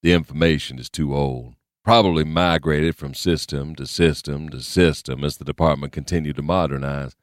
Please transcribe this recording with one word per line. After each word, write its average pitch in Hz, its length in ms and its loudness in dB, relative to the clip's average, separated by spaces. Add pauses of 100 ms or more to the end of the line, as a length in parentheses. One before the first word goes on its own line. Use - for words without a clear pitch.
The 85 120 4
information 78 640 0
is 62 100 -14
too 71 260 -4
old. 64 400 -4 (280)
Probably 98 400 6
migrated 80 720 2
from 69 180 -12
system 76 600 -4
to 69 100 -10
system 78 640 0
to 64 120 -12
system 71 640 0
as 73 140 -4
the - 80 -14
department 71 480 0
continued 73 440 -4
to 71 40 -8
modernize. 69 800 -4